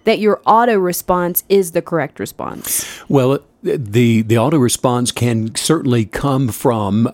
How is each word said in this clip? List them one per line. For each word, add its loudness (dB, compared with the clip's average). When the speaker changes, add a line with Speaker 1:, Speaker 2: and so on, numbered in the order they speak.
Speaker 1:
that 0
your 0
auto 4
response -2
is 2
the -2
correct -4
response? -8
Speaker 2:
Well, 2
the, 2
the 0
auto 2
response 0
can -2
certainly 0
come -2
from 0